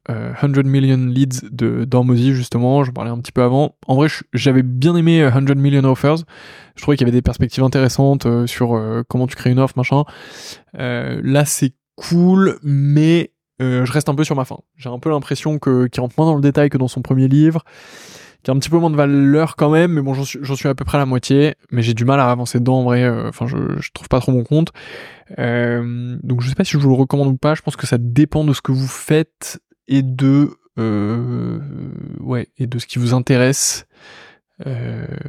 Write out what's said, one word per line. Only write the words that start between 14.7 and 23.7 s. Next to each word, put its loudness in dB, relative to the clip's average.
J'ai -14
un -10
peu -6
l'impression -2
que, 2
qu'il -6
rentre -6
moins 4
dans 4
le 0
détail 4
que -2
dans -2
son -6
premier 2
livre, 4
qu'il -2
y 0
a 0
un 0
petit -4
peu 4
moins 2
de -2
valeur 2
quand 2
même, 4
mais 0
bon, -2
j'en -4
suis, -10
j'en -6
suis -4
à 0
peu -8
près -2
à 2
la 0
moitié, 2
mais 0
j'ai 0
du -2
mal 4
à 2
avancer -2
dedans 2
en 0
vrai, 2
euh, -2
enfin, -8
je, -6